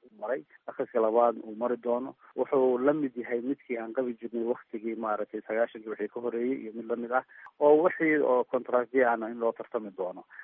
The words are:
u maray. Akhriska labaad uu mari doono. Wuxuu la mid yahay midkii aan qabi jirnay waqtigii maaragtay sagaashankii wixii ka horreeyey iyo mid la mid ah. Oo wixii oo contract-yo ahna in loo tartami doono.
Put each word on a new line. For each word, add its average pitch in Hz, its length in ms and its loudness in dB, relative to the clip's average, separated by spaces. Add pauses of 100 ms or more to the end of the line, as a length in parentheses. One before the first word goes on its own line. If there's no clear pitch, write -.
u 127 60 -20 (120)
maray. 123 220 -4 (240)
Akhriska 120 340 -4
labaad 113 400 4
uu 110 160 -12
mari 120 200 -2
doono. 120 380 -4 (220)
Wuxuu 127 420 2
la 135 140 4
mid 143 240 -2
yahay 120 240 -4
midkii 127 380 -6
aan 113 160 -10
qabi 123 260 -2
jirnay 117 240 -6
waqtigii 113 540 -6
maaragtay 107 420 -4
sagaashankii 110 500 -4
wixii 104 200 -6
ka 120 100 -8
horreeyey 120 420 -2
iyo 110 120 -12
mid 117 160 -10
la 120 60 -2
mid 117 160 -6
ah. 127 100 2 (380)
Oo 151 240 8
wixii 160 340 2
oo 127 260 4
contract-yo 123 640 2
ahna 113 220 -2
in 120 100 -10
loo 113 120 0
tartami 107 440 -8
doono. 90 280 -8 (200)